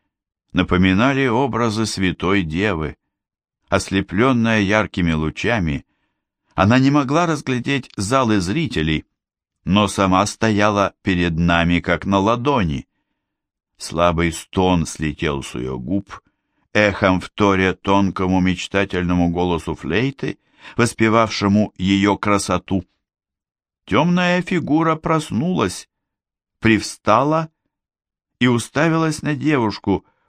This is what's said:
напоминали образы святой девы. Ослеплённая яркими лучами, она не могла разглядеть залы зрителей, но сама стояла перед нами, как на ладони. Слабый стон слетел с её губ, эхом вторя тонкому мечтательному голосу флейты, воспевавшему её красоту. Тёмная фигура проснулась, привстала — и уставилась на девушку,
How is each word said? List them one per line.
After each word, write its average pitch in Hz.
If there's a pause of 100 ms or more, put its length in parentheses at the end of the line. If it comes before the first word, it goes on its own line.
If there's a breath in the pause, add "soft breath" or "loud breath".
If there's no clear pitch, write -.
(540)
напоминали 95
образы 113
святой 95
девы. 80 (720)
Ослеплённая 110
яркими 98
лучами, 78 (680)
она 104
не 135
могла 147
разглядеть 135
залы 110
зрителей, 85 (600)
но 98
сама 95
стояла 104
перед 87
нами, 85
как 85
на 98
ладони. 113 (920)
Слабый 85
стон 90
слетел 73
с -
её 64
губ, 82 (520)
эхом 98
вторя 95
тонкому 95
мечтательному 90
голосу 87
флейты, 101 (400 loud breath)
воспевавшему 110
её 98
красоту. 98 (1000)
Тёмная 175
фигура 160
проснулась, 151 (680)
привстала — 127 (920)
и 123
уставилась 156
на 147
девушку, 120 (240)